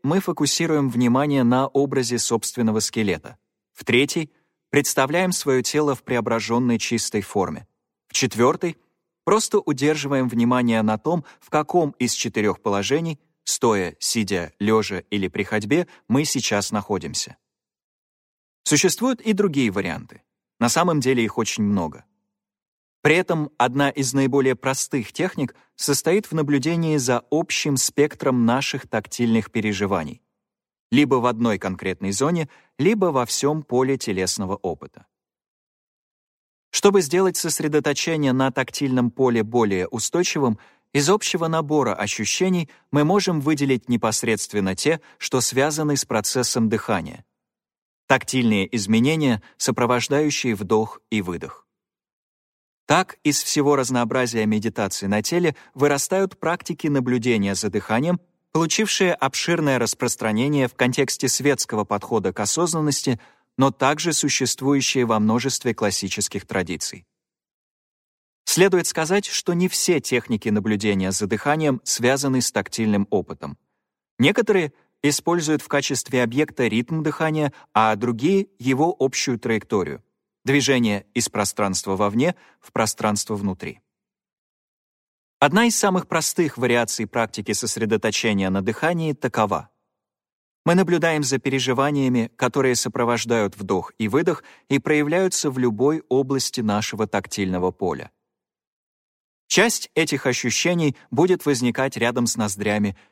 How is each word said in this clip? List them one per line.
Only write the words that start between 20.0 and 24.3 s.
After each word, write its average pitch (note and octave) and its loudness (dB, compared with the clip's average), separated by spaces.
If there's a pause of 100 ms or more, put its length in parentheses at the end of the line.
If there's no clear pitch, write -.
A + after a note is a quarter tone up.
На A#2 2
самом E3 2
деле B2 2
их G#2+ -4
очень A2 -2
много. G2 -2 (1000)
При D3+ 6
этом E3 0
одна C3 2
из C3 -2
наиболее C3 2